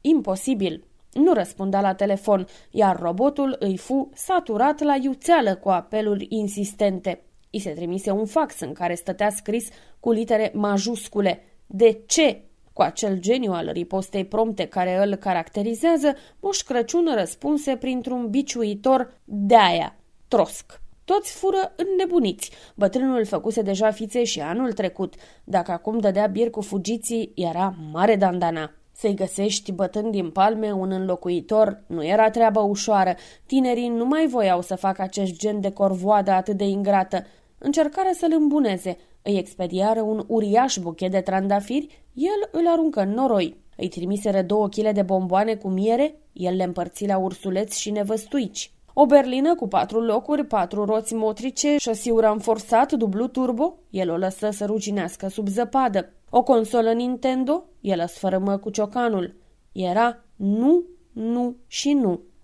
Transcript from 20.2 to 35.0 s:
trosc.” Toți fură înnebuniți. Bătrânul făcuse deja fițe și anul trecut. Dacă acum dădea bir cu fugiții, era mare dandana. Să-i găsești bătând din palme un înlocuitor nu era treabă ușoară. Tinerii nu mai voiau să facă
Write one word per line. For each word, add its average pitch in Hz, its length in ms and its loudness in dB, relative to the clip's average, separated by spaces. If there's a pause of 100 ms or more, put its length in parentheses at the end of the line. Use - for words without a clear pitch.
trosc.” - 520 0 (240)
Toți 403 280 -2
fură 381 440 -2
înnebuniți. 359 720 0 (240)
Bătrânul 240 500 0
făcuse 208 380 -2
deja 196 280 2
fițe 220 340 -2
și 226 160 -4
anul 214 320 -4
trecut. 190 420 -6 (300)
Dacă 185 280 -2
acum 220 260 -4
dădea 202 280 2
bir 214 240 0
cu 214 100 -8
fugiții, 208 720 -4
era 180 400 -2 (180)
mare 202 240 4
dandana. 170 560 0 (200)
Să-i 202 220 -2
găsești 196 580 -4
bătând 196 380 -2
din 185 200 -2
palme 214 420 2
un 190 180 -2
înlocuitor 190 960 0
nu 165 180 -6
era 214 260 4
treabă 220 300 2
ușoară. 202 540 2 (320)
Tinerii 247 420 0
nu 233 160 -2
mai 311 220 2
voiau 202 360 2
să 185 140 -6
facă 190 260 -2